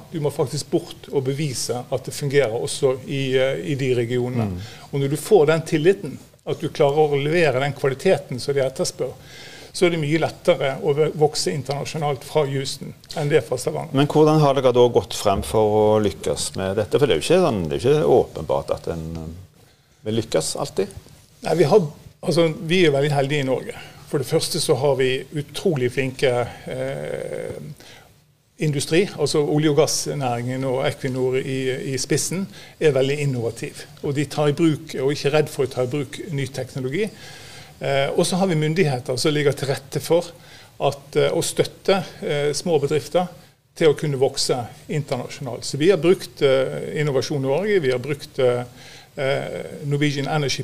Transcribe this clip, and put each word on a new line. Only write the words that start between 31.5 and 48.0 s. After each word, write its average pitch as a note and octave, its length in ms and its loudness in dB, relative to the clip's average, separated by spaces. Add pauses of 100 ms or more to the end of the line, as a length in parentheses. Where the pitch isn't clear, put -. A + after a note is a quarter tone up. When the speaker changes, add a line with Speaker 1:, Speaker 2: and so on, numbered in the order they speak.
Speaker 1:
i B2 40 -4
spissen E3+ 440 -2 (380)
er D#3 120 4
veldig C3+ 320 2
innovativ. B2 600 -4 (200)
Og D3+ 100 -2
de D3 140 0
tar D3+ 220 2
i C#3+ 60 0
bruk, D#3+ 440 0
og C#3 140 0
ikke C#3+ 180 -2
redd D3+ 160 2
for - 160 -2
å B2 80 -4
ta B2+ 140 -2
i A#2+ 80 -6
bruk C#3+ 240 -6 (180)
ny C#3 160 -2
teknologi. C3+ 540 -4 (760)
Eh, C#3 320 0
og E3+ 160 2
så F#3+ 80 -2
har F#3+ 140 2
vi D#3+ 100 2
myndigheter D3+ 560 0
som D3+ 160 2
ligger C#3+ 240 2
til B2+ 160 -4
rette - 320 -6
for E3+ 240 2 (560)
at, - 320 -2
eh, C#3+ 160 4
å E3 120 0
støtte, - 580 0 (180)
eh, D3 320 0
små D#3+ 300 0
bedrifter D#3 460 0 (480)
til E3 120 6
å C#3+ 80 4
kunne C#3+ 240 -2
vokse C3+ 380 0 (340)
internasjonalt. B2+ 720 -6
Så - 160 -6
vi D#3 80 4
har G3+ 80 6
brukt, E3+ 460 0
eh, C#3 580 0
Innovasjon C#3+ 400 -2
Norge, F3 400 0
vi C3 120 2
har B2+ 60 0
brukt, C#3+ 400 -8